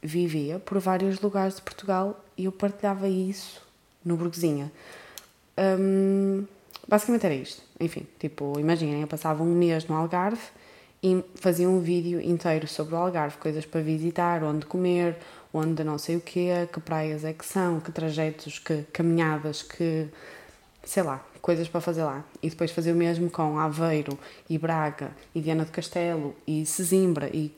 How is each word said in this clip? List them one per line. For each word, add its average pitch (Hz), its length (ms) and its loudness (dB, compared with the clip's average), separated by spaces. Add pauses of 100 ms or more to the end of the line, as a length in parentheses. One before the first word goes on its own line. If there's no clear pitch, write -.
vivia 160 560 0
por 202 180 -4
vários 190 440 2
lugares 196 340 2
de - 60 -16
Portugal 196 600 -2 (160)
e 185 60 -4
eu 190 80 0
partilhava 196 560 0
isso 190 580 -2 (380)
no 170 140 0
Burguesinha. 160 520 0 (880)
Hum, 196 880 4 (400)
basicamente 214 400 4
era 156 100 4
isto. - 260 -8 (180)
Enfim, 160 260 -2 (140)
tipo, 143 400 -4
imaginem, 151 400 2
eu 151 80 -2
passava 156 340 -2
um 170 140 4
mês 165 300 4
no 156 100 0
Algarve 180 460 0 (600)
e 185 200 4 (120)
fazia 175 340 2
um 185 100 6
vídeo 175 400 0
inteiro 165 480 0
sobre 156 280 -4
o - 20 0
Algarve, 170 400 0
coisas 156 300 -4
para 165 140 -2
visitar, 160 600 0
onde 151 220 0
comer, 175 500 2 (380)
onde 160 300 0
não 151 120 -2
sei 165 200 -2
o 175 40 0
quê, 175 540 0
que - 60 -6
praias 156 440 -2
é 156 100 -4
que 160 120 -14
são, 175 340 0
que 165 120 -10
trajetos, 156 680 -4
que 151 240 -2 (100)
caminhadas, 156 680 2
que, 160 460 -2 (760)
sei - 200 -2
lá, 135 200 -4 (160)
coisas 165 300 0
para 170 120 -2
fazer 165 200 -2
lá. 147 240 -2 (160)
E 160 80 0
depois 160 220 -2
fazia 170 220 0
o - 20 4
mesmo 170 340 2
com 151 300 0
Aveiro 151 580 0 (320)
e 165 80 0
Braga 156 540 -2 (240)
e 165 40 0
Viana 160 260 0
do 160 60 -14
Castelo 165 640 -2 (120)
e 156 180 0
Sesimbra 175 680 2
e 151 260 -2